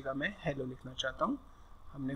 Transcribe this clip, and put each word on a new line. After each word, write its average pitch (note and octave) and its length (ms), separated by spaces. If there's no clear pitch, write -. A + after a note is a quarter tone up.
जगह C3+ 140
मैं D#3+ 200
हेलो C#3 220
लिखना B2+ 260
चाहता C3 320
हूँ। C4 140
हमने C#3 240